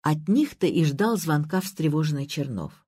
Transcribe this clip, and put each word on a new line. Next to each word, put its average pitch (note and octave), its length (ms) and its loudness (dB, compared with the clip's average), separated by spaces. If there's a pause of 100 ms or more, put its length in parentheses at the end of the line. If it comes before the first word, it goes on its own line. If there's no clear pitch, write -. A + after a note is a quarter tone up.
От D3+ 240 0
них-то A#3+ 400 2
и E3 180 2
ждал G3+ 320 0
звонка D#3 440 0
встревоженный D#3 640 -2
Чернов. B2+ 600 -8